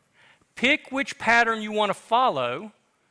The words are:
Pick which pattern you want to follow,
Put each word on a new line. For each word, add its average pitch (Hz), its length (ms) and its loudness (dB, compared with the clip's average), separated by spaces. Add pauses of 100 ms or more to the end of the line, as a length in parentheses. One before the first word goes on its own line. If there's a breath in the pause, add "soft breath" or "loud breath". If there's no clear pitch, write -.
(540 soft breath)
Pick 277 380 -2
which 269 260 -6
pattern 226 420 2
you 214 120 -8
want 214 180 0
to 180 40 -4
follow, 196 760 -2 (400)